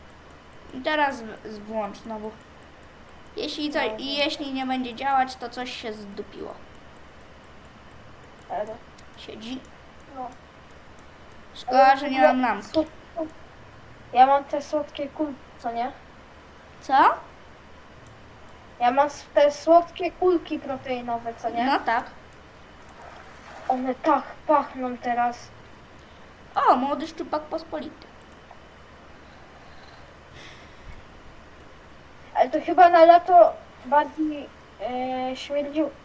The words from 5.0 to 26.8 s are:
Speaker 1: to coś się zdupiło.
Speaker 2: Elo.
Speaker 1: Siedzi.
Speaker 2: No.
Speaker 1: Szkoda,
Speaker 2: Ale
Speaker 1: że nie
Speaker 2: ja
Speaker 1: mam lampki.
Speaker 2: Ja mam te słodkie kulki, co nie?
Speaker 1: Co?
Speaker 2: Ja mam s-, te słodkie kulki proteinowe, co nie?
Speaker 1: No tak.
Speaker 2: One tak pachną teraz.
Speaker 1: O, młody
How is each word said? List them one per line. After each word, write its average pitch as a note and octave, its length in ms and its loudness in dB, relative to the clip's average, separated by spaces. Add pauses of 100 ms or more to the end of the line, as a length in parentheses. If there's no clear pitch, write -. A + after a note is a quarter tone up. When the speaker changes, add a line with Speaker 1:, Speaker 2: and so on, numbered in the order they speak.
Speaker 1:
to A#3+ 140 -14
coś B3 220 -10
się A3+ 220 -12
zdupiło. G#3 600 -14 (2000)
Speaker 2:
Elo. G#3+ 260 -8 (420)
Speaker 1:
Siedzi. A#3 420 -14 (560)
Speaker 2:
No. B3+ 120 -12 (1300)
Speaker 1:
Szkoda, C4 340 4
Speaker 2:
Ale C4+ 120 4
Speaker 1:
że C#4+ 100 -6
nie C4+ 120 -2
Speaker 2:
ja - 120 8
Speaker 1:
mam B3+ 80 -2
lampki. A3+ 380 -2 (1300)
Speaker 2:
Ja B3 140 8
mam C#4 160 2
te D4 180 -6
słodkie D4 480 -8
kulki, D4 260 -6 (240)
co A#3+ 120 -8
nie? A#3 200 -4 (880)
Speaker 1:
Co? - 120 -2 (1900)
Speaker 2:
Ja A#3+ 120 4
mam C#4 160 4
s-, - 260 -12
te D4 180 6
słodkie E4+ 600 2
kulki E4 480 0
proteinowe, A#3+ 800 -8
co A#3 120 -6
nie? A#3 160 -2
Speaker 1:
No C#4+ 140 2
tak. A#3+ 260 -2 (1600)
Speaker 2:
One C4 280 -2
tak C#4+ 280 0 (240)
pachną C4 500 0
teraz. A#3+ 500 -4 (1080)
Speaker 1:
O, G4 200 4
młody C#4+ 320 -2